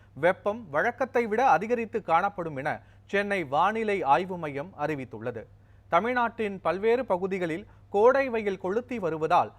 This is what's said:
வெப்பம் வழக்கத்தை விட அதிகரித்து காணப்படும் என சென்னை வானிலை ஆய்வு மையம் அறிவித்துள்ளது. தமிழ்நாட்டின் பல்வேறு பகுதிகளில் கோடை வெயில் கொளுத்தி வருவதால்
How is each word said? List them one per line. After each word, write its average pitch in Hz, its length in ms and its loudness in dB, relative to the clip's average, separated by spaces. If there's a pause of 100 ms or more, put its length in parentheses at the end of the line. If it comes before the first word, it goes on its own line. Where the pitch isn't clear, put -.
(140)
வெப்பம் 190 560 0
வழக்கத்தை 233 580 0
விட 226 220 2
அதிகரித்து 220 520 0
காணப்படும் 170 540 -2
என 131 260 -6 (240)
சென்னை 202 380 -2
வானிலை 196 580 0
ஆய்வு 175 360 2
மையம் 151 420 -6
அறிவித்துள்ளது. 123 640 -6 (440)
தமிழ்நாட்டின் 226 760 0
பல்வேறு 220 440 0
பகுதிகளில் 185 600 -2 (240)
கோடை 254 400 4
வெயில் 208 280 -2
கொளுத்தி 233 420 -4
வருவதால் 156 600 2